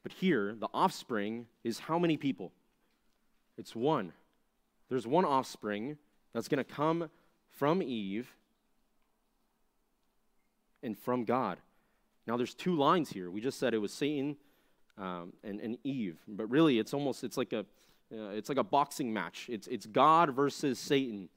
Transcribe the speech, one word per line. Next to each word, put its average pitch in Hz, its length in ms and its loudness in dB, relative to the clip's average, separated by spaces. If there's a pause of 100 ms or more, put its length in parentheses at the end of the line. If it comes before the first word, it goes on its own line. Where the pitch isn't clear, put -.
But - 100 -10
here, 117 420 2
the 107 200 -6
offspring 117 720 0 (180)
is 113 140 -4
how 165 200 -2
many 170 200 2
people? 113 340 -4 (1040)
It's - 180 -14
one. 117 380 0 (760)
There's 123 180 -2
one 170 180 4
offspring 127 720 0 (380)
that's 117 140 -4
gonna 135 160 2
come 160 440 -2 (400)
from 165 340 0
Eve 110 540 -6 (2500)
and 110 160 -6
from 123 260 0
God. 117 340 0 (680)
Now, 113 100 -2
there's 120 180 -2
two 180 220 -2
lines 151 320 4
here. 90 220 -8
We 101 100 -6
just 127 180 -4
said 120 140 2
it 110 60 2
was 101 140 -2
Satan, 143 440 -2 (600)
um, 90 340 -8 (100)
and, 101 180 -8
and 113 220 -6
Eve, 113 360 -4 (100)
but 104 220 -6
really, 143 280 6
it's 107 140 -2
almost, 143 320 -4
it's 120 140 -6
like 123 160 -4
a, 107 60 -2 (520)
uh, 110 200 -10
it's 107 180 -6
like 135 80 0
a 131 60 2
boxing 139 460 0
match. 92 380 -6
It's, 113 180 -8
it's 113 200 -8
God 147 500 6
versus 139 420 0
Satan. 117 580 0